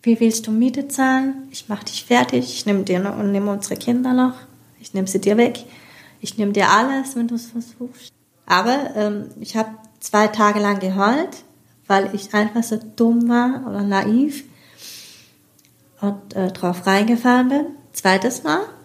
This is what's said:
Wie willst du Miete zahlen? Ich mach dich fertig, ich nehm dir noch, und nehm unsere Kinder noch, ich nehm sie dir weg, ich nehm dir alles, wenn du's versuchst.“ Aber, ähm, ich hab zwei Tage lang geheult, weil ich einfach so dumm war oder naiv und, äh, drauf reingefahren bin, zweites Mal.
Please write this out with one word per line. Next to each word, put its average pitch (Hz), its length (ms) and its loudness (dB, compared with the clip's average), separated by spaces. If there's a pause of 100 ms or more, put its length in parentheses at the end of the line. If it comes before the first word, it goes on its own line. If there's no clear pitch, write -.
Wie 226 180 2
willst 226 280 2
du 220 40 -4
Miete 254 360 0
zahlen? 262 480 0 (160)
Ich - 180 -18
mach 208 140 -6
dich - 200 -12
fertig, 247 480 2
ich - 140 -10
nehm 196 180 0
dir 185 160 0
noch, 202 200 -4
und 202 120 0
nehm 202 160 0
unsere 202 280 -4
Kinder 254 380 0
noch, 254 200 2 (480)
ich - 140 -20
nehm 190 100 -2
sie 190 160 -2
dir 208 160 2
weg, 233 260 2 (560)
ich - 180 -12
nehm 202 140 0
dir 202 180 4
alles, 262 460 2
wenn 233 120 -2
du's 233 180 -6
versuchst.“ - 680 -14 (360)
Aber, 233 480 0
ähm, 208 300 -2 (140)
ich - 160 -10
hab 220 120 -2 (320)
zwei 214 280 2
Tage 208 320 2
lang 202 200 0
geheult, 196 640 0 (420)
weil 196 280 2
ich - 200 -8
einfach 220 300 0
so 214 160 -4 (160)
dumm 233 340 2
war 247 380 0
oder 202 160 -4
naiv 214 600 0 (1600)
und, 202 340 -6
äh, 185 160 -2
drauf 180 340 -4
reingefahren 233 640 4
bin, 285 160 0 (280)
zweites 254 500 0
Mal. 311 160 0 (260)